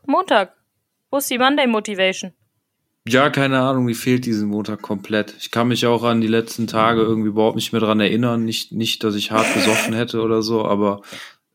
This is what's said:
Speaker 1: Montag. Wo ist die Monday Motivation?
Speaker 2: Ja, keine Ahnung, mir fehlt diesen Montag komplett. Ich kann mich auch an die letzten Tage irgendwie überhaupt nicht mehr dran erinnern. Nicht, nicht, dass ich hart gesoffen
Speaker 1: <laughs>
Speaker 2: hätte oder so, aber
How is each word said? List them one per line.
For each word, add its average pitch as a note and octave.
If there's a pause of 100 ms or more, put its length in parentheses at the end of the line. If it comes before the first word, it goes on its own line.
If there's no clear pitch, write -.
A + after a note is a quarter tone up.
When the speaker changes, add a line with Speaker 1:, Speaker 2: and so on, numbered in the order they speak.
Speaker 1:
Montag. C#4 (560)
Wo C4+
ist C#4
die B3+
Monday C4+
Motivation? G3 (720)
Speaker 2:
Ja, B2+
keine C#3
Ahnung, C3
mir A#2+
fehlt B2+
diesen G#2+
Montag G#2
komplett. G#2
Ich -
kann A#2+
mich A#2+
auch A#2
an A#2
die A2
letzten A2+
Tage A2
irgendwie A2
überhaupt A2
nicht A2
mehr A#2
dran G#2+
erinnern. A#2
Nicht, -
nicht, A2+
dass G#2+
ich G#2
hart A2
gesoffen A2
Speaker 1:
<laughs> -
Speaker 2:
hätte A#2
oder A2+
so, A2
aber G2+ (520)